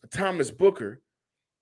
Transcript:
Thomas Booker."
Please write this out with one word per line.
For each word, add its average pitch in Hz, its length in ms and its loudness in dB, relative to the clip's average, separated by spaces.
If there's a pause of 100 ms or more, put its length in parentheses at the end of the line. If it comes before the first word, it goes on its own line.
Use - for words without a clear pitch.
(120)
Thomas 180 400 -2
Booker." 131 500 0 (600)